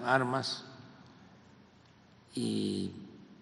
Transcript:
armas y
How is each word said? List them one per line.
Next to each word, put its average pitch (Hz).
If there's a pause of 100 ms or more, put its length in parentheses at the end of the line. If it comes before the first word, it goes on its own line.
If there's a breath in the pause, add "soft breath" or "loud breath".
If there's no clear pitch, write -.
armas 127 (1700)
y 101 (500)